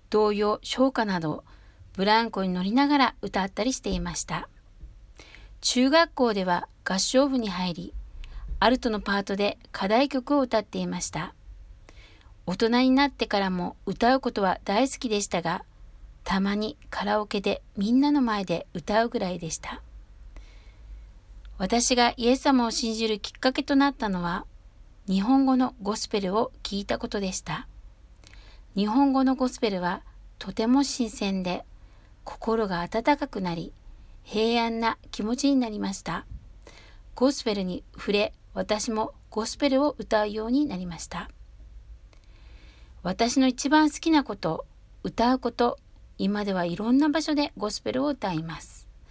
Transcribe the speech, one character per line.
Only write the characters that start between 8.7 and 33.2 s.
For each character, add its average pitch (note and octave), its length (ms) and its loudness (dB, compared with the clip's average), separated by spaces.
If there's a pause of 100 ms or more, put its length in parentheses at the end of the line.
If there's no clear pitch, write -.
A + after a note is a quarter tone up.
ル B3+ 80 4
ト A#3+ 120 -2
の G#3 100 -2
パ G3 140 -2
ー G3+ 100 0
ト G3 120 -4
で G3+ 220 0 (140)
課 G3 160 -2
題 B3+ 200 4
曲 C#4 280 0
を C#4+ 40 4
歌 B3 200 2
っ - 20 0
て - 160 -8
い F#3 80 -2
ま F3+ 140 -6
し - 100 -6
た。 - 240 -8 (1120)
大 F3+ 80 -2
人 A3+ 140 2
に B3 240 4
な C#4 160 4
っ - 20 -12
て A3+ 160 -4
か G3+ 140 0
ら F#3+ 100 0
も F3+ 260 -4 (100)
歌 A#3 280 2
う C4+ 60 2
こ B3 100 -4
と G#3+ 120 -2
は F#3 220 2
大 A3 240 2
好 - 100 -6
き B3+ 100 -4
で G#3 120 0
し G3 60 -4
た F3 160 -2
が、 F3 220 -4 (580)
た F#3+ 180 0
ま G3 140 0
に G#3 220 -4 (140)
カ - 140 -6
ラ G#3 160 2
オ G#3 60 -4
ケ G#3 140 -4
で G3+ 220 -2 (140)
み G#3 140 0
ん B3 100 6
な C#4+ 120 4
の C#4+ 100 4
前 G#3+ 220 0
で F3 280 -2
歌 G#3 320 2
う A#3+ 40 -2
ぐ A#3 100 -4
ら F#3+ 120 -2
い F3+ 80 -6
で E3 120 -8
し - 80 -6
た。 - 240 -12 (1800)
私 A#3 380 0
が A#3+ 200 4
イ A#3 120 0
エ C4 80 4
ス C4+ 60 -4
様 B3+ 240 4
を A3+ 40 -2
信 A3 240 -4
じ A3+ 140 -2
る G#3+ 100 -2
き - 120 -12
っ - 20 -16
か C4 200 0
け D4 100 -2
と C#4+ 140 2
な C#4 140 4
っ C4+ 40 -4
た A3 140 -4
の F3+ 140 -2
は、 F3 220 -4 (640)
日 F#3+ 140 2
本 C4+ 240 4
語 C4 100 4
の B3+ 260 2
ゴ G3+ 140 -2
ス - 120 -8
ペ G#3 120 -2
ル F#3+ 160 -2
を A#3 160 0 (100)
聞 G3+ 180 -6
い G3+ 40 -6
た A#3 140 -2
こ A#3 100 -8
と G#3+ 100 -4
で F#3+ 140 -4
し - 80 -6
た。 D#3 260 -8 (1120)
日 G3+ 100 2
本 C4+ 260 4
語 C4 120 4
の C4 120 4
ゴ B3+ 120 0
ス B3 100 -10
ペ A3+ 120 0
ル F#3 100 -2
は F3 220 -2 (360)
と F#3+ 140 -10
て A3 140 -2
も C4 180 4
新 A#3 260 -4
鮮 G3 320 -2
で、 F3+ 220 -4 (600)
心 A3+ 440 -2
が F3 140 -2
温 A#3+ 340 0
か D4 100 -4